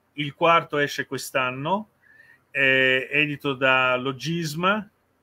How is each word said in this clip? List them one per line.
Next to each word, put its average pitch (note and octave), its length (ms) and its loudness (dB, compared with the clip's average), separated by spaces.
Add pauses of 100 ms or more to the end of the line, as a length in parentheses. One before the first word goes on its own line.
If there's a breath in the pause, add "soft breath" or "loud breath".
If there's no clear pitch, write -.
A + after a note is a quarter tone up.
(140)
il D3 200 -8
quarto E3 460 2
esce C#3 260 -2
quest'anno, C#3 840 -4 (600 soft breath)
è C3 640 2
edito C#3+ 420 -2
da C3 420 2
Logisma, D#3+ 920 -2 (380)